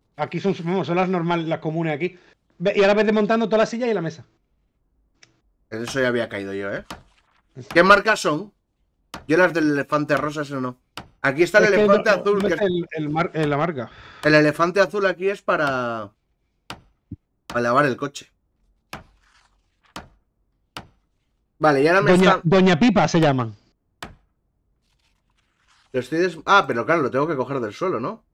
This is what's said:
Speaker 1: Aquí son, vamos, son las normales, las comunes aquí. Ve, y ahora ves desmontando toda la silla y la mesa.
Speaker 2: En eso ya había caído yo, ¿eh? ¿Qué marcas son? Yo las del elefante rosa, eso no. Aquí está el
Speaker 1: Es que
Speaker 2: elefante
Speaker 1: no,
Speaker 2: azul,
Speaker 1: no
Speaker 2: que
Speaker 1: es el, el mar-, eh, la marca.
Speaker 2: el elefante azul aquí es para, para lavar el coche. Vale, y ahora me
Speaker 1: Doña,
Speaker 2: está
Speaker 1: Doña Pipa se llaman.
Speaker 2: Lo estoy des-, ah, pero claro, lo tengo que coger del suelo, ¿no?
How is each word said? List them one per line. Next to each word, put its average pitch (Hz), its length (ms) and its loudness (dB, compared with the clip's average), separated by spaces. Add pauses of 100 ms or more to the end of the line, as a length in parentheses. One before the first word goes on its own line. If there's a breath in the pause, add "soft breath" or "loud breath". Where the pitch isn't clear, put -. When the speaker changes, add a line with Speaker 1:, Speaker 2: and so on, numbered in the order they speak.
(160)
Speaker 1:
Aquí 151 240 -6
son, 190 240 -2
vamos, 170 240 -2
son 170 80 -4
las 185 140 0
normales, 170 380 -2
las 160 120 -4
comunes 160 360 -6
aquí. 175 220 -8 (400 soft breath)
Ve, 175 180 -2
y 202 60 2
ahora 196 120 4
ves 208 120 2
desmontando 220 420 0
toda 214 120 0
la 220 60 4
silla 233 220 -6
y 226 60 -2
la 185 80 -4
mesa. 160 240 -10 (1500)
Speaker 2:
En 113 120 -10
eso 135 160 -6
ya 127 80 2
había 120 220 -2
caído 98 240 -10
yo, 98 200 -8
¿eh? 190 120 -12 (880)
¿Qué 170 100 6
marcas 202 380 6
son? 165 320 -4 (760)
Yo 151 100 2
las 180 160 4
del 156 180 0
elefante 143 460 -2
rosa, 151 240 -4
eso 139 200 -8
no. 127 160 -8 (440)
Aquí 139 220 0
está 190 160 4
el 214 60 6
Speaker 1:
Es 208 60 2
que 190 60 2
Speaker 2:
elefante 208 320 4
Speaker 1:
no, 202 80 4
Speaker 2:
azul, 202 240 -2
Speaker 1:
no 202 60 -2
Speaker 2:
que 226 80 0
Speaker 1:
es - 60 -4
el, 175 300 -2
el 156 180 -6
mar-, 160 240 -4
eh, 156 140 -2
la 143 100 -2
marca. 143 320 -4 (340 loud breath)
Speaker 2:
el 151 120 4
elefante 165 460 2
azul 196 240 0
aquí 180 240 -2
es 202 120 -6
para, 127 680 -4 (1400)
para 120 140 -4
lavar 123 240 2
el 120 120 -2
coche. - 340 -10 (3250)
Vale, 147 220 4
y 151 60 4
ahora 185 140 4
me 196 100 4
Speaker 1:
Doña, 185 200 6
Speaker 2:
está 185 120 2
Speaker 1:
Doña 185 360 4
Pipa 202 280 4
se 170 120 0
llaman. 127 360 0 (2500)
Speaker 2:
Lo 127 60 -2
estoy 160 200 -4
des-, 180 260 -2
ah, 190 220 4
pero 117 180 -2
claro, 160 180 0
lo 113 80 -2
tengo 139 160 0
que 165 80 -4
coger 131 240 -4
del 104 140 -6
suelo, 170 260 -6
¿no? 185 240 -10 (100)